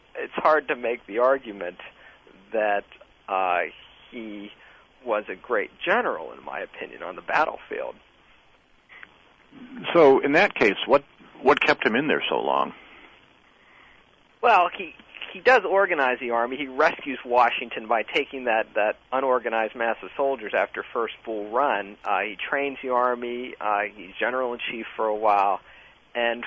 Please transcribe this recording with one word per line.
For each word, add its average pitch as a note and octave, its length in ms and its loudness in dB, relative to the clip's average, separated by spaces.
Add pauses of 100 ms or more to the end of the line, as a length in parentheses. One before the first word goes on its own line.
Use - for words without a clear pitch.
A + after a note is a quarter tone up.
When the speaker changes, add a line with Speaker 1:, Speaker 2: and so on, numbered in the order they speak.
(160)
Speaker 1:
it's B2 180 -10
hard D3+ 320 2
to D3+ 80 -2
make A#2+ 320 -6
the G#2 140 -4
argument A2 560 0 (760)
that, G#2 320 0 (440)
uh, F2+ 420 0 (400)
he G#2 400 -14 (540)
was G#2+ 240 -2
a F#2+ 60 -6
great G2+ 360 -4 (140)
general, C3 480 -2
in C2 140 -18
my C#2 140 -10
opinion, C#2 420 -12
on F2 120 -10
the F2 60 -16
battlefield. - 720 -4 (2000)
Speaker 2:
So C#3 280 8
in C#3+ 120 0
that F3+ 220 4
case, G#2 220 2 (100)
what, C#3 180 4 (380)
what C#3 180 6
kept - 240 2
him A2+ 100 2
in C#3+ 140 0
there E2 220 2
so - 60 0
long? C2+ 360 0 (1700)
Speaker 1:
Well, F#3+ 340 4
he, E3+ 200 -12 (400)
he F#3+ 60 -14
does A#3+ 280 6
organize E3 520 4
the B2 100 -4
Army. A#2 260 0
He C#3 120 -6
rescues C#3 540 0
Washington A#2+ 640 2
by A2 160 2
taking C3+ 420 -4
that, A2 320 0
that G#2+ 200 2 (160)
unorganized A#2 600 0
mass A#2 280 0
of F#2 140 -12
soldiers C3 400 -2
after - 380 -2
First A2+ 200 -4 (120)
Bull G#2 240 -8
Run. G#2+ 520 -2
Uh, G2 180 0
he G#2 160 -6
trains C#3 460 -4
the C3+ 60 -8
Army. B2 720 -2
Uh, G#2 220 0 (120)
he's G2 240 -18
general-in-chief A#2+ 680 -4 (100)
for A2+ 80 -2
a A2 100 0
while. G2+ 460 2 (560)
And A#2 300 -2